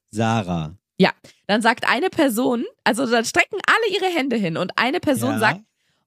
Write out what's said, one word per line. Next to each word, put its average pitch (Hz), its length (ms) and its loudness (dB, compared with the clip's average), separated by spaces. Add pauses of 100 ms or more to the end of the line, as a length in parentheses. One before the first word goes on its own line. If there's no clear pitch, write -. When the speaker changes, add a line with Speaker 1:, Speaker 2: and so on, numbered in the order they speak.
(100)
Speaker 1:
Sarah. 95 640 -2 (220)
Speaker 2:
Ja, 185 140 4 (340)
dann 208 160 0
sagt 233 260 0
eine 311 220 0
Person, 254 540 0 (200)
also 247 220 0
dann 233 180 2
strecken 359 420 0
alle 415 300 2
ihre 370 180 0
Hände 269 220 -2
hin 170 220 -2
und 175 180 -4
eine 285 240 0
Person 254 340 0
Speaker 1:
Ja. - 40 -4
Speaker 2:
sagt, 208 220 0
„Oh, 220 40 -20 (420)